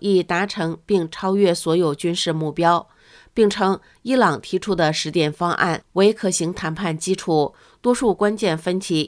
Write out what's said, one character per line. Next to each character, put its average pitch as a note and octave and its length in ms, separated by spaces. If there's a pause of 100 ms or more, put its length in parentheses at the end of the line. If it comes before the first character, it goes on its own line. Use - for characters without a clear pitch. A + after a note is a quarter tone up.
已 F#3+ 220
达 F3+ 240
成 E3 400
并 F3 240
超 F#3+ 260
越 F#3+ 180
所 E3 220
有 E3 180
军 E3+ 220
事 E3+ 160
目 D#3 180
标， E3+ 380 (460)
并 G#3+ 160
称 F#3+ 280 (220)
伊 B3+ 160
朗 F3 240
提 - 180
出 F#3+ 160
的 E3 200
十 D#3+ 160
点 D3+ 200
方 E3+ 220
案 E3 300 (100)
为 G3 180
可 A3 200
行 E3+ 200
谈 D#3+ 240
判 E3+ 220
基 F3+ 180
础， D#3 400 (280)
多 B3 120
数 A#3 200
关 G#3 200
键 G3 220
分 F3+ 240
歧 D#3+ 280